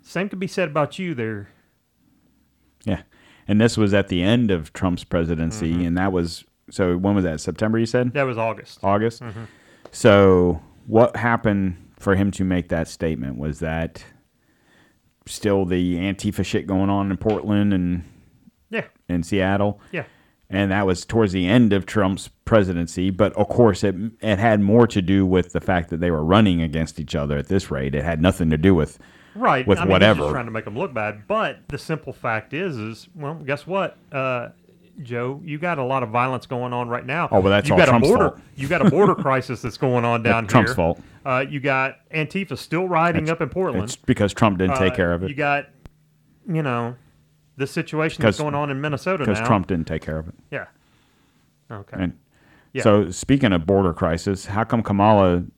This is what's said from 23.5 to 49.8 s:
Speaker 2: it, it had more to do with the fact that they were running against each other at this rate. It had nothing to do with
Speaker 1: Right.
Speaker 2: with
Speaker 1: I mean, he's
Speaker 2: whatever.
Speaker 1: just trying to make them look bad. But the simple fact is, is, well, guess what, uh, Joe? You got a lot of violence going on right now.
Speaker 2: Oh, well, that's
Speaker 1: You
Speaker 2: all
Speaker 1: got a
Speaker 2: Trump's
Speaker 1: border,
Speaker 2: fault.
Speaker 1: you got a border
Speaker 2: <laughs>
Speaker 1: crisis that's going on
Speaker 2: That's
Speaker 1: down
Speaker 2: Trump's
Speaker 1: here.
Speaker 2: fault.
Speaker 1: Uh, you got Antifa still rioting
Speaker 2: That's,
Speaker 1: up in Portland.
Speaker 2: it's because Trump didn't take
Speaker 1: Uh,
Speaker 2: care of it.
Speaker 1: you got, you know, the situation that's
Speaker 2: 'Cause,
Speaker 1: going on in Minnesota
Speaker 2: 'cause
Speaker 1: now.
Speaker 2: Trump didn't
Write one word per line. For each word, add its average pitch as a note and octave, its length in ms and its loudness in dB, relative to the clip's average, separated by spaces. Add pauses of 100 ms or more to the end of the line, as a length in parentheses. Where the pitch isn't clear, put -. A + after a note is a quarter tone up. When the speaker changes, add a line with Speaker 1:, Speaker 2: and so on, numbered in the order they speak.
Speaker 2:
it, G2 120 0 (260)
it G#2 160 0
had A2 240 4
more A2 260 6
to G#2 140 0
do F#2+ 240 4
with F2+ 280 2
the E2+ 80 -2
fact F2 280 -2
that E2 100 -6
they F2 120 0
were D#2 120 0
running F2+ 380 4
against D#2+ 380 -4
each D#2 160 -8
other C#2+ 220 -2
at C#2+ 100 -6
this F#2+ 240 -2
rate. C#2 240 -4
It C#2+ 80 -2
had D#2+ 180 -2
nothing E2+ 300 2
to D#2 60 2
do F#2 180 4
with D2+ 240 -2 (340)
Speaker 1:
Right. E3 340 0
Speaker 2:
with G2 120 4
Speaker 1:
I - 20 -4
mean, F#2+ 80 -2
he's F#2+ 60 6
Speaker 2:
whatever. G2 260 6
Speaker 1:
just D2 100 -2
trying C2 140 -4
to A2+ 60 -12
make A2 140 -8
them G#2+ 120 -10
look D#3+ 160 -6
bad. G#2 340 -6
But G3 400 -4
the D3 120 -12
simple D3+ 340 -8
fact A2+ 400 -6
is, D#3+ 240 -6
is, A2 380 -10
well, D3+ 180 -10
guess D3 340 -8
what, F3+ 300 -4 (140)
uh, B2+ 380 -4 (540)
Joe? B2 400 -8
You D3+ 140 -10
got E3+ 200 -4
a C3+ 60 -4
lot C3 200 -2
of A2 60 -6
violence A#2+ 360 -2
going B2 260 -6
on B2 160 -4
right A#2+ 180 -6
now. D3+ 260 -4
Speaker 2:
Oh, G2+ 100 4
well, G2 100 4
that's G#2 160 2
Speaker 1:
You - 60 2
Speaker 2:
all F#3 60 6
Speaker 1:
got D#3+ 100 8
a - 20 4
Speaker 2:
Trump's B2 160 4
Speaker 1:
border, F#3+ 220 4
Speaker 2:
fault. - 120 -12 (140)
Speaker 1:
you C3+ 140 -8
got E3+ 160 0
a F#3 40 8
border F#3 260 4
Speaker 2:
<laughs> - 60 -8
Speaker 1:
crisis C3 420 -2
that's B2 140 -8
going B2 280 0
on A#2 180 0
Speaker 2:
That's A#2+ 100 2
Speaker 1:
down A2+ 140 -2
Speaker 2:
Trump's A#2 220 4
Speaker 1:
here. - 60 -4
Speaker 2:
fault. E2 260 0 (240)
Speaker 1:
Uh, C3 240 -2
you D3 100 -6
got C3+ 380 -2 (140)
Antifa D#3 460 -6
still F3+ 300 -4
rioting E3 380 0
Speaker 2:
That's, D#3+ 80 -2
Speaker 1:
up E3 80 -4
in C#3 80 -4
Portland. D#3 360 -4
Speaker 2:
it's B2 120 -10
because G#2 360 0
Trump G#2 260 2
didn't F#2 180 2
take F#2+ 160 2
Speaker 1:
Uh, - 20 -6
Speaker 2:
care F2 160 2
of F2 120 -2
it. F#2 60 -4
Speaker 1:
you C#3 60 -10
got, C#3+ 300 -2 (840)
you D#3+ 160 -2
know, A#2+ 320 -4 (640)
the C3+ 100 -4
situation D#3 540 -4
that's A2 160 2
Speaker 2:
'Cause, - 60 -6
Speaker 1:
going C#3+ 120 -4
on D3 140 -4
in C3+ 100 -6
Minnesota D3+ 460 -4
Speaker 2:
'cause G#2+ 160 0
Speaker 1:
now. A2+ 60 -4
Speaker 2:
Trump G#2 200 2
didn't E2+ 200 -4